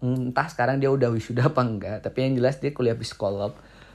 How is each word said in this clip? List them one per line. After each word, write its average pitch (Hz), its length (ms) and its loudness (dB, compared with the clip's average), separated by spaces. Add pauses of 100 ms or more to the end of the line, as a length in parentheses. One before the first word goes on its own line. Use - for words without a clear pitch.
entah 127 480 0
sekarang 131 320 0
dia 135 80 4
udah 127 240 2
wisuda 120 320 0
apa 151 160 2
enggak, 107 400 -4
tapi 131 240 -2
yang 131 80 2
jelas 127 240 2
dia 143 160 -4
kuliah 117 240 0
psikolog. 101 560 -4 (400)